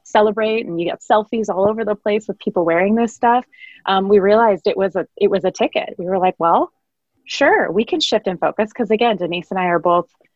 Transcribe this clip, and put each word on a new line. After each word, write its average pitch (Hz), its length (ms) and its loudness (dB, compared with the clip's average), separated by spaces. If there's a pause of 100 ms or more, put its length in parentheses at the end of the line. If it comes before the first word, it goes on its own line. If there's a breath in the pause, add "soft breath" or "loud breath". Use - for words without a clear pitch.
celebrate, 220 640 0
and 170 160 -6
you 170 80 -4
got - 100 -8
selfies 214 480 -2
all 196 220 0
over 220 160 -4
the 208 100 -2
place 214 320 -4
with 190 120 -10
people 185 260 -2
wearing 180 300 2
this 233 180 -2
stuff, 247 320 2 (400 loud breath)
um, 196 240 0
we 208 100 6
realized 208 480 2
it 196 80 0
was 190 220 -2
a, 165 180 -4
it 202 140 2
was 190 160 0
a 185 60 2
ticket. - 460 -4
We 185 80 -8
were 190 140 -2
like, 185 180 0
"Well, 185 340 2 (540)
sure, 285 460 2
we 208 140 0
can 339 140 -4
shift 226 280 -2
and 185 120 -4
focus." 208 320 -2
'Cause 214 200 -4
again, 220 260 0
Denise 175 320 -6
and 190 100 -4
I 180 60 -2
are 175 140 0
both 175 300 0 (260)